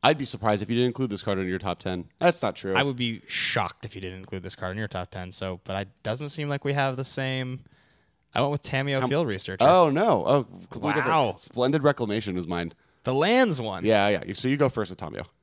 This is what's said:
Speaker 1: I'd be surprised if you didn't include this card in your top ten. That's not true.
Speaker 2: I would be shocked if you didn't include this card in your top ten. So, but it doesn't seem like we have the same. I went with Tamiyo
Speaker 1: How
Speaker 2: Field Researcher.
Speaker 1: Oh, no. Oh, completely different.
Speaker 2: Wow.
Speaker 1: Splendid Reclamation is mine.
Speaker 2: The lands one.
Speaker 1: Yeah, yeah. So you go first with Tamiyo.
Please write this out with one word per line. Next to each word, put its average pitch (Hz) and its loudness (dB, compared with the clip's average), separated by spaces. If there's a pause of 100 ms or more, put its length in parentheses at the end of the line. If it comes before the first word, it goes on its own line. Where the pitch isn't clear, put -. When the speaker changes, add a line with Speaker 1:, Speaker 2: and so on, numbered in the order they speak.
Speaker 1:
I'd 147 6
be 139 -6
surprised 104 0
if 104 -6
you 117 0
didn't 123 4
include 123 -2
this 101 -6
card 98 -2
in 95 -2
your 92 -4
top 90 -4
ten. 90 -6 (140)
That's 175 4
not 101 -2
true. 95 -4
Speaker 2:
I 127 2
would 139 -2
be 117 -6
shocked - -4
if 101 -14
you 95 -12
didn't 92 -10
include 95 -10
this 92 -10
card 92 -6
in 101 -6
your 107 -6
top 92 -8
ten. 90 -10
So, 92 -8
but 95 -6
it 98 -8 (140)
doesn't 131 -6
seem 147 -6
like 139 -4
we 143 -2
have 135 0
the 135 -6
same. 131 -6 (680)
I - 0
went 143 2
with 143 -4
Tamiyo 135 -2
Speaker 1:
How 127 2
Speaker 2:
Field 147 2
Researcher. 95 0
Speaker 1:
Oh, 170 8
no. 151 4
Oh, 135 4 (260)
completely 104 -4
different. - 0
Speaker 2:
Wow. 127 2
Speaker 1:
Splendid 135 0
Reclamation 104 0
is 85 -4
mine. 85 -2 (320)
Speaker 2:
The 127 0
lands 190 4
one. 95 -6
Speaker 1:
Yeah, 104 6
yeah. 101 -2
So 127 -2
you 139 2
go 143 4
first 104 -4
with 90 -14
Tamiyo. 78 -10 (160)